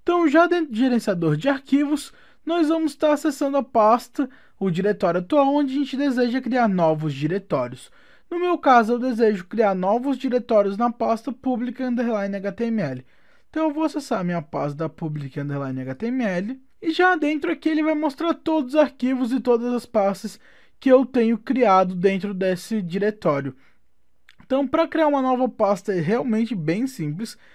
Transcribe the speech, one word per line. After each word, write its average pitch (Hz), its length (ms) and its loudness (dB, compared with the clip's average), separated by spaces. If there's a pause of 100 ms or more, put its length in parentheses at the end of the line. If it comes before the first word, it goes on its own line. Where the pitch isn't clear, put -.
Então, 349 240 2
já 320 200 6
dentro 339 260 -2
do 208 60 -4
gerenciador 214 580 0
de 156 100 -6
arquivos, 285 640 0 (340)
nós 330 240 0
vamos 320 280 -2
tá 302 160 2
acessando 285 460 -2
a 269 40 0
pasta, 233 680 2 (300)
o 196 120 0
diretório 185 500 0
atual, 277 340 2
onde 285 180 0
a 269 60 -2
gente 277 180 -4
deseja 254 420 0
criar 247 300 0
novos 156 460 0
diretórios. 143 760 -4 (400)
No 349 80 -6
meu 349 200 0
caso, 240 340 4
eu 240 60 0
desejo 226 480 0
criar 208 280 0
novos 240 440 0
diretórios 220 580 0
na 240 140 0
pasta 226 420 -2
public 247 500 -4
underline 233 540 -2
H 196 160 -6
T 233 120 -6
M 226 180 -2
L. 131 240 -6 (420)
Então, 320 200 -2
eu 302 40 -2
vou 311 120 -2
acessar 285 360 -4
a 180 40 -4
minha 175 180 -2
pasta 147 340 -6
da 160 120 -4
public 151 520 -8
underline 139 400 -6
H 131 140 -8
T 214 140 -8
M 254 160 -2
L. 202 360 -4 (220)
E 330 100 -2
já 359 240 2
dentro 311 340 -2
aqui, 320 200 -2
ele 311 120 2
vai 311 120 2
mostrar 311 400 -2
todos 311 400 -2
os 302 60 6
arquivos 254 520 0
e 262 80 -2
todas 240 320 0
as 240 140 -4
pastas 196 520 -2 (400)
que - 120 2
eu 262 160 8
tenho 233 320 2
criado 190 560 4
dentro 190 400 0
desse 190 480 -2
diretório. 170 720 -2 (880)
Então, 269 220 -2
pra 320 200 0
criar 330 200 0
uma 285 160 2
nova 254 260 0
pasta 202 460 0
é 180 60 0
realmente 226 540 -2
bem 175 320 -2
simples. 175 520 -8 (160)